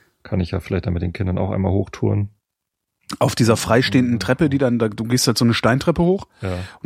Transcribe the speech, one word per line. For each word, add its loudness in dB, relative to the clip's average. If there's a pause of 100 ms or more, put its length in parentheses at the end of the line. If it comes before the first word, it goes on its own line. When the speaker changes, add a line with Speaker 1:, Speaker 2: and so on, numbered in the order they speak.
(240)
Speaker 1:
kann -4
ich -4
ja -2
vielleicht -4
dann 0
mit -4
den -4
Kindern -2
auch -2
einmal 0
hochtouren. 0 (880)
Speaker 2:
Auf 0
dieser 4
freistehenden 2
Speaker 1:
Mhm. -2
Speaker 2:
Treppe, 0
die 0
dann, 2
da, 2
du -6
gehst 0
halt 2
so 2
eine 4
Steintreppe 2
hoch. 0 (140)
Speaker 1:
Ja. -4
Speaker 2:
Und -4 (260)